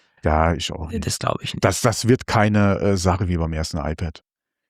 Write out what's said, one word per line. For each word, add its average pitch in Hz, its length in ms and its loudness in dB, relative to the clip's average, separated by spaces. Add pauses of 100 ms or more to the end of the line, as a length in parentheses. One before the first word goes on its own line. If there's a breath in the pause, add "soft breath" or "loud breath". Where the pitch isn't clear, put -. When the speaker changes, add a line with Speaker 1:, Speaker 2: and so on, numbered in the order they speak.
(240 soft breath)
Speaker 1:
ja, 80 300 4
ich - 180 -6
auch 80 180 -10
nicht. - 160 -4
Speaker 2:
Das - 140 -4
glaub - 220 -4
ich - 120 -8
nicht. - 100 -4
Speaker 1:
Das, 101 180 2
das 117 260 0
wird 123 200 4
keine, 104 520 2
äh, 98 180 2
Sache 92 300 0
wie 87 100 0
beim 80 160 -2
ersten 80 240 -4
iPad. 78 460 -6 (460)